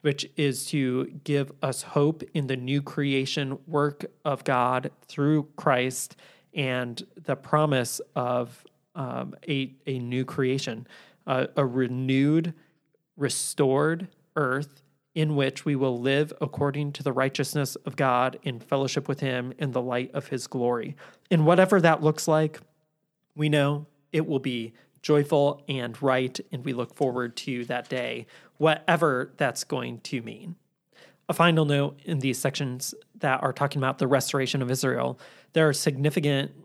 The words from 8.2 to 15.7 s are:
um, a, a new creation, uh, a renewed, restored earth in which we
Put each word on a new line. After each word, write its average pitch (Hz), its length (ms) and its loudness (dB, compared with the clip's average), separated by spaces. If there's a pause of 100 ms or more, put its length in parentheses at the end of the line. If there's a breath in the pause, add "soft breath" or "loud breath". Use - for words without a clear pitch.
um, 127 400 -8 (140)
a, 135 260 -2 (100)
a 131 140 -4
new 123 240 -2
creation, 127 640 -2 (400 loud breath)
uh, 135 200 0 (100)
a 139 80 4
renewed, 131 880 2 (640 soft breath)
restored 147 920 0 (300)
earth 139 440 -2 (340)
in 156 200 2
which 135 300 0
we 147 100 2